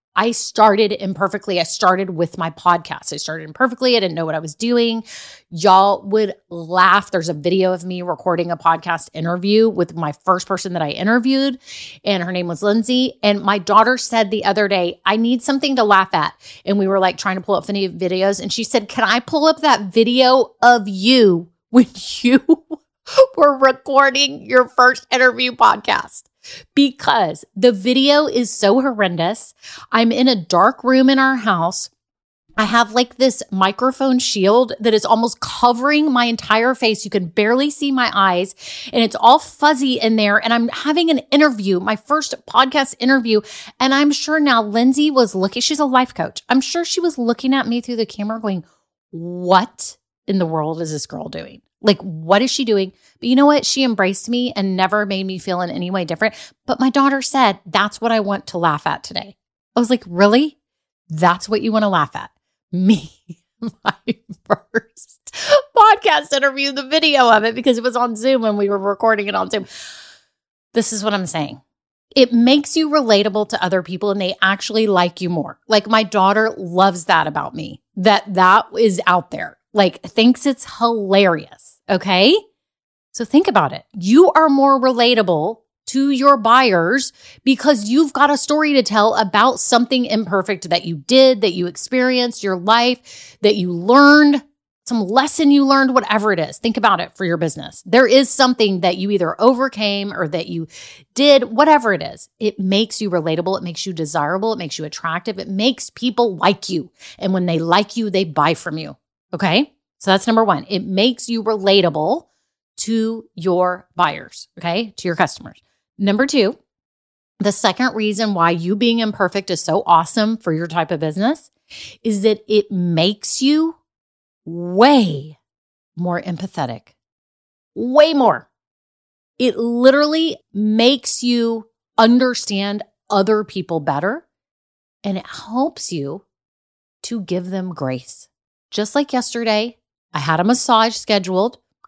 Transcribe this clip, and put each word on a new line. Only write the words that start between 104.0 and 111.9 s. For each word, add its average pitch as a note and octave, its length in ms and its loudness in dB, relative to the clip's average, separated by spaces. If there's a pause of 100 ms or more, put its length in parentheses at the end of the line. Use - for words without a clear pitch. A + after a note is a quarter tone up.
It F#3+ 40 -14
makes E3 200 -10
you D#3 80 -10
attractive. F3 520 -8
It - 100 -12
makes G#3 420 -2
people A#3 460 -2
like F3+ 340 0
you. E3+ 200 -6 (280)
And F#3+ 160 -2
when F3+ 100 -2
they E3+ 140 -2
like E3+ 380 0
you, A3+ 120 -4
they F#3+ 160 0
buy D#3 300 0
from D#3 240 -10
you. D3 180 -14 (380)
Okay? F#3+ 400 -2 (240)
So - 120 -4
that's F#3+ 160 0
number A3+ 180 2
one. F#3 240 -2
It G3 140 -6
makes G3+ 460 -2
you A3+ 160 -6
relatable G3 800 0 (500)